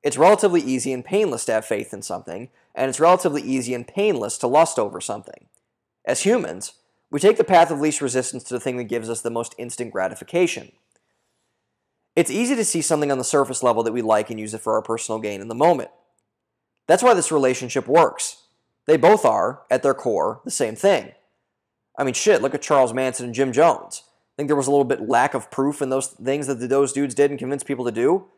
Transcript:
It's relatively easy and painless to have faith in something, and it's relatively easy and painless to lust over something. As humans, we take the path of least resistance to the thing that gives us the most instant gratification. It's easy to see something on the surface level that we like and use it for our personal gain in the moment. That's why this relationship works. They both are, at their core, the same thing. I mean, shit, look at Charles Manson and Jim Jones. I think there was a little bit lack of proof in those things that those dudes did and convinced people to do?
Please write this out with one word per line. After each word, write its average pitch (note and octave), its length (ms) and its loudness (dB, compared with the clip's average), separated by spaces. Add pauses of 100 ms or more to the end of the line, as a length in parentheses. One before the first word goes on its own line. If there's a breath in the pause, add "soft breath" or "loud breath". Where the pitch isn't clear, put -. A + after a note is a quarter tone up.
It's C#3 140 -2
relatively F3+ 440 6
easy C3 320 -2
and B2 100 -8
painless F#3 420 -2
to A#2 80 0
have A2 120 -2
faith - 280 -6
in G2+ 100 -14
something, F#2 460 -10 (260)
and C3 120 -2
it's C3 120 -6
relatively E3 420 4
easy B2+ 320 -4
and A#2+ 140 -8
painless E3 500 -2
to A#2+ 100 -2
lust D3+ 300 4
over G2 240 -4
something. - 460 -12 (580)
As - 160 -2
humans, F#3+ 520 -2 (360)
we C#3+ 100 -4
take G3+ 180 4
the A3+ 60 2
path E3+ 280 6
of C#3+ 100 -2
least D3 200 0
resistance B2+ 420 -4
to - 100 -10
the B2 60 -4
thing B2 180 -6
that B2 60 -6
gives A2+ 260 -6
us A2+ 120 -6
the A#2 100 -4
most A#2 260 -8
instant A#2 340 -10
gratification. E3 800 -2 (1400)
It's E3+ 140 2
easy A#3+ 260 -2
to A#3 80 -2
see E3+ 200 -2
something D3+ 280 0
on C3 60 0
the C3 60 -6
surface C3+ 400 -2
level A#2 200 2
that A2+ 80 0
we A#2 120 -4
like G#2+ 260 0
and A2 100 -10
use G#2+ 140 -8
it A2 80 -12
for A2 120 -2
our A2 100 0
personal A2+ 360 -6
gain G#2 220 -8
in G#2+ 60 -12
the A2+ 80 -10
moment. D3 340 2 (960)
That's E3+ 160 4
why A#3+ 140 6
this E3 160 -2
relationship B2+ 560 0
works. - 560 2 (420)
They D#3 120 4
both F#3+ 280 4
are, G#2+ 460 0
at B2+ 100 2
their C3+ 140 2
core, G#2+ 500 -2
the B3+ 60 -8
same A2+ 240 -4
thing. F#3+ 380 0 (840)
I C#3 60 -2
mean, C3 100 -2
shit, G3+ 280 4
look C3 120 -2
at C#3+ 80 -6
Charles C3 320 2
Manson B2+ 320 -2
and A#2+ 80 -8
Jim C3 180 0
Jones. C#3+ 540 2
I - 320 -20
think C#3+ 100 -6
there D3 80 2
was C3+ 120 -2
a C#3 40 0
little C#3+ 120 4
bit B2 240 -2
lack B2 260 2
of - 160 -6
proof C#3 320 -4
in C3 80 -4
those C3+ 180 -2
things C#3 400 -6
that C#3 80 -4
those C3 380 0
dudes C#3 220 -4
did C#3+ 160 2
and C#3 80 -8
convinced C#3 260 -8
people B2+ 200 -6
to A#2+ 60 -2
do? D3 340 0 (120)